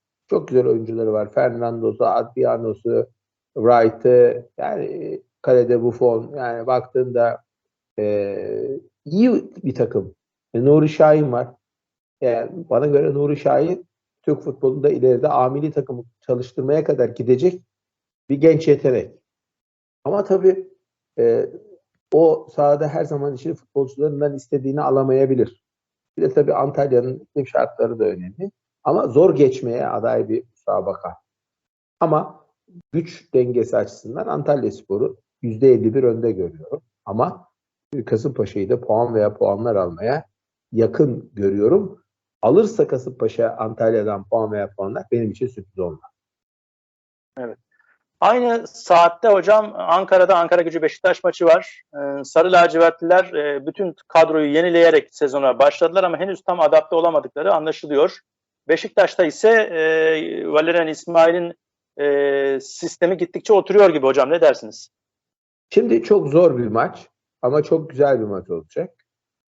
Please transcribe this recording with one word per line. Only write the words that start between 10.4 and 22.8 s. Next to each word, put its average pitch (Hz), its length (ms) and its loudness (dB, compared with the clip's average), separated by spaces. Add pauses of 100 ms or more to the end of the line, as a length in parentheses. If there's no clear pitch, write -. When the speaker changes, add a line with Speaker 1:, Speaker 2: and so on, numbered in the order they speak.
Speaker 1:
E, 120 120 -2
Nuri 151 240 4
Şahin 151 420 4
var. 123 160 -4 (720)
Yani - 280 -2 (200)
bana 120 160 0
göre 147 280 2
Nuri 147 240 -2
Şahin 151 500 -2 (340)
Türk 147 200 -2
futbolunda 135 480 -2
ileride 127 380 2
A 131 220 0
milli 143 220 -4
takımı 131 320 -6 (180)
çalıştırmaya 131 640 -4
kadar 123 260 0
gidecek 127 520 0 (680)
bir 139 120 -4
genç 160 260 4
yetenek. 127 440 0 (920)
Ama 202 200 -2
tabii, 190 440 0 (520)
e, 117 260 2 (720)
o 156 400 4
sahada 147 320 2